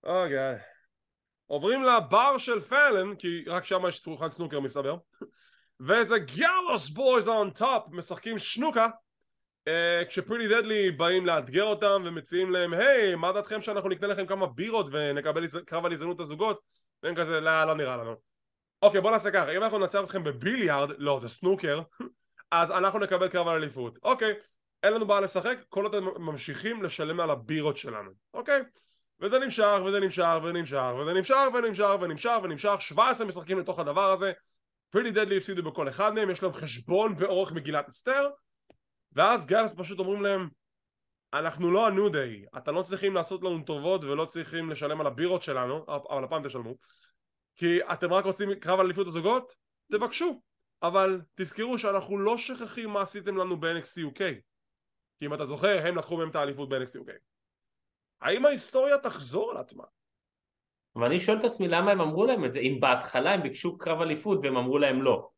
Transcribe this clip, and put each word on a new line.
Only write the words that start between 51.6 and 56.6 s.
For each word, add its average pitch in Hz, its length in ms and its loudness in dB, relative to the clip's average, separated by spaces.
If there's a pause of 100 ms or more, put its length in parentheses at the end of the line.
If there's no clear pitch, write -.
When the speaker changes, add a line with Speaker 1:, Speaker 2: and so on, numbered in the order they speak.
Speaker 1:
שאנחנו 196 380 -2
לא 214 200 0
שכחים 233 520 -10
מה 202 120 -2
עשיתם 190 360 -6
לנו 180 220 -2
ב-N 165 240 -4
X - 20 -14
T - 120 -18
U 151 200 -8
K, - 40 -4 (1000)
כי 147 60 -10
אם 147 80 -6
אתה 151 120 -6
זוכר, 165 420 2
הם 180 100 0
לקחו 165 200 -4
מהם 160 120 -2
את 151 60 -8
האליפות 143 340 -4